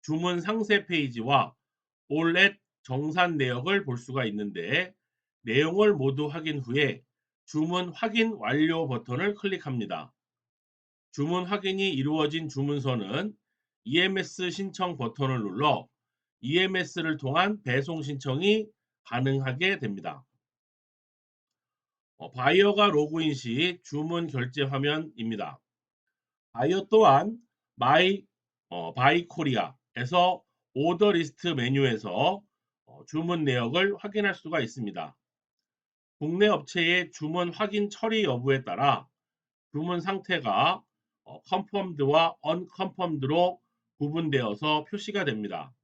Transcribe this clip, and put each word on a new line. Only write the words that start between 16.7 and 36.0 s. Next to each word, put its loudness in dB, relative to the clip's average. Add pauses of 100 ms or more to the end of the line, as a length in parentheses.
통한 0
배송 -2
신청이 0 (380)
가능하게 0
됩니다. -8 (1900)
어, -16
바이어가 6
로그인 2
시 -2
주문 -4
결제 -4
화면입니다. -4 (960)
바이어 0
또한 6 (380)
마이, 4 (440)
어, -8
바이 2
코리아에서 0 (300)
오더 4
리스트 -2
메뉴에서, 2 (420)
어, -20
주문 -2
내역을 0
확인할 -2
수가 -4
있습니다. -8 (1040)